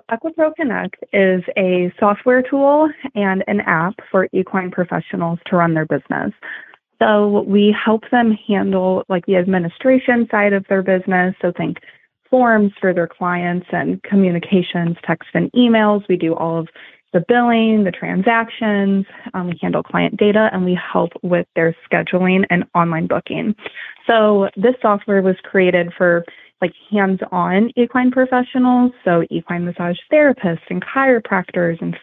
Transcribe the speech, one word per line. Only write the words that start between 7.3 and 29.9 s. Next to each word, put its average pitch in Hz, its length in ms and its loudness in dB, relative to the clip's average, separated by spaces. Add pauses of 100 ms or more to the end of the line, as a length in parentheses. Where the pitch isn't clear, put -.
we 208 360 4
help 220 280 0
them 233 260 2 (100)
handle, 190 600 0
like, 180 160 -2
the 196 120 2
administration 226 920 0
side 208 240 2
of 196 160 -2
their 190 140 0
business. 185 580 0
So 180 100 -2
think 175 260 -6 (520)
forms 226 500 4
for 185 140 0
their 170 140 -2
clients 175 640 -4
and 175 320 -4
communications, 175 1000 0
text - 300 -6
and 170 200 -2
emails. 220 540 2
We 185 80 0
do 170 200 -2
all 165 240 -4
of 165 80 -6 (440)
the 175 160 0
billing, 226 580 2
the 180 60 -2
transactions, 196 1120 -2 (280)
um, 180 140 -6
we 175 140 -8
handle 175 220 -4
client 175 320 -2
data, 208 380 2
and 185 100 -2
we 180 120 0 (180)
help 175 180 0 (120)
with 175 220 -2 (100)
their 165 200 0 (160)
scheduling 185 600 0
and 175 120 0 (120)
online 170 320 0
booking. 175 460 -4 (540)
So 214 480 4
this 240 260 2
software 208 420 2
was 185 200 2
created 175 540 2
for, 170 260 2 (380)
like, 180 100 -2 (200)
hands-on 190 840 0
equine 254 360 0
professionals, 247 800 0 (120)
so 170 280 2
equine 175 340 -6
massage 175 320 -6 (160)